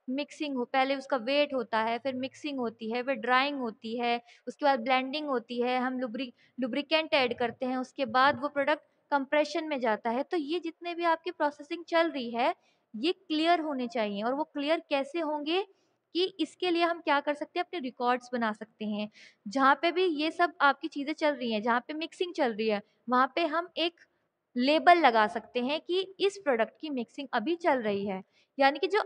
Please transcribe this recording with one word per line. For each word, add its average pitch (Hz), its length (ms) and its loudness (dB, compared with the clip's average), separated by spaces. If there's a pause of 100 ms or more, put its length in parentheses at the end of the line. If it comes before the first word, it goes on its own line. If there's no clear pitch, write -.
मिक्सिंग 285 480 -6
हो, 240 80 -2
पहले 269 300 0
उसका 269 220 -4
वेट 277 360 0
होता 226 260 -2
है, 226 200 -2
फिर 262 160 -4
मिक्सिंग 269 440 -8
होती 226 320 -6
है, 247 120 -4
फिर 269 120 -2
ड्राइंग 262 440 0
होती 226 400 -6
है, 240 220 0 (260)
उसके 247 180 -4
बाद 269 140 4
ब्लेंडिंग 262 480 0
होती 247 340 -4
है, 247 180 0
हम 254 200 -2
लुब्रि-, 247 320 -6 (280)
लुब्रिकेंट 285 540 0
ऐड 254 260 2
करते 240 260 -2
हैं, 254 120 -2
उसके 254 280 -4
बाद 254 360 4
वो 285 60 -4
प्रोडक्ट 285 360 0 (280)
कंप्रेशन 302 560 0
में 294 120 -2
जाता 226 300 0
है। 240 140 0
तो - 140 -4
ये 311 220 -2
जितने 330 360 -8
भी 339 80 -6
आपकी 330 280 0
प्रोसेसिंग 302 540 -4
चल 330 240 2
रही 262 220 -6
है 247 240 0 (400)
ये 277 180 0
क्लियर 320 460 2
होने 285 280 -4
चाहिए। 208 360 -2
और 240 100 -2
वो 285 100 -2
क्लियर 302 360 -2 (100)
कैसे 277 300 -2
होंगे 311 480 -2 (460)
कि 349 120 0 (140)
इसके 339 300 -2
लिए 339 140 2
हम 339 180 0
क्या 285 180 2
कर 294 140 -2
सकते 302 260 -6
हैं, 349 60 -2
अपने 359 140 -8
रिकॉर्ड्स 247 540 -2
बना 226 200 0
सकते - 320 -12
हैं। 208 240 -4 (380)
जहाँ 269 340 4
पे 339 100 2
भी 359 140 2
ये 311 260 0
सब 349 300 0
आपकी 285 260 4
चीज़ें 285 260 -6
चल 302 220 0
रही 240 160 -4
हैं, 214 100 0
जहाँ 240 180 2
पे 269 140 -12
मिक्सिंग 330 400 -6
चल 262 200 0
रही 220 160 -2
है, 202 120 0 (280)
वहाँ 254 260 4
पे 339 100 0
हम 330 320 -4
एक 339 220 -4 (580)
लेबल 302 400 6
लगा 226 300 6
सकते 220 320 -4
हैं 277 220 -2
कि 381 380 -4
इस 392 180 0
प्रोडक्ट 233 440 0
की 311 80 -8
मिक्सिंग 262 440 -8
अभी 240 220 0
चल 311 260 2
रही 202 260 -2
है, 190 160 -6 (360)
यानी 277 200 4
कि 381 80 0
जो 392 180 2